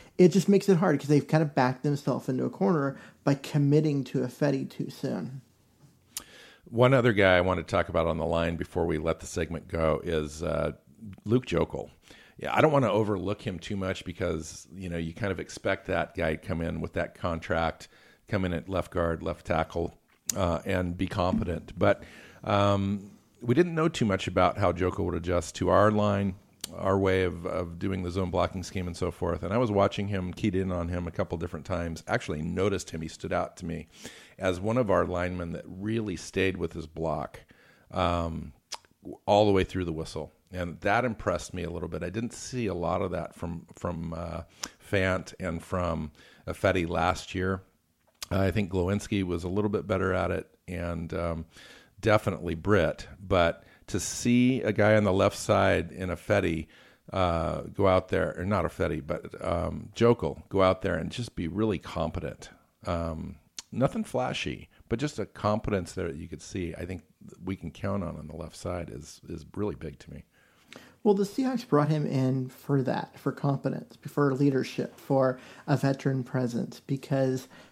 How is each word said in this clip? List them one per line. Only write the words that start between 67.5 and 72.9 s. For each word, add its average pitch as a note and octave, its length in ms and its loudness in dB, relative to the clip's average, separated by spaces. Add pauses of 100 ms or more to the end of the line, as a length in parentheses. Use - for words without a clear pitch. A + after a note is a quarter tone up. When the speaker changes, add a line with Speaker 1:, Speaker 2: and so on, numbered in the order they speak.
Speaker 2:
can F2 140 -10
count G2 340 -4
on D#2 120 -6
on D#2 120 -12
the D#2 80 -12
left E2 200 -10
side F2 360 -6
is, D2 360 -14
is D#2+ 180 -10 (100)
really G2+ 180 -2
big C#2 260 -10
to - 100 -18
me. C#2+ 140 -14 (800)
Speaker 1:
Well, G#3 120 6
the G3 100 2
Seahawks B3+ 420 -2
brought D3 220 4
him D3+ 180 0
in C3 420 0
for C#3 340 0
that, - 360 -4